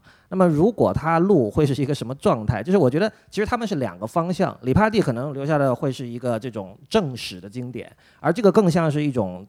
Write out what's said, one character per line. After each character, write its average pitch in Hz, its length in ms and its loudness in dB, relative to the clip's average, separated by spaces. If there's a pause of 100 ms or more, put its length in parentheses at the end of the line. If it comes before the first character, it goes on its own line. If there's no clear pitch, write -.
(280)
那 185 80 -8
么 185 100 6
如 170 240 4
果 117 220 2
他 165 260 0
录 165 320 4
会 156 140 2
是 139 180 0
一 131 40 0
个 147 80 -4
什 120 120 -8
么 123 100 -8
状 143 280 0
态？ 107 180 -2
就 139 80 -6
是 190 60 4
我 151 120 6
觉 131 100 0
得 208 120 0 (200)
其 - 100 -6
实 214 60 0
他 247 100 -2
们 233 100 -6
是 196 100 -4
两 104 220 -6
个 101 80 -8
方 170 260 -2
向， 175 280 -2
里 127 140 -2
帕 214 160 4
蒂 208 100 0
可 143 120 0
能 131 200 -6
留 135 120 -8
下 151 120 0
的 139 180 2
会 139 160 -2
是 127 160 -8
一 120 120 -10
个 117 200 -4
这 123 120 -8
种 101 280 -12 (100)
正 143 280 0
史 95 240 -12
的 92 80 -16
经 123 240 -10
典， 113 180 -12 (300)
而 147 100 0
这 170 120 -2
个 196 100 6
更 202 180 4
像 160 220 0
是 147 100 -2
一 147 80 -2
种 98 380 -4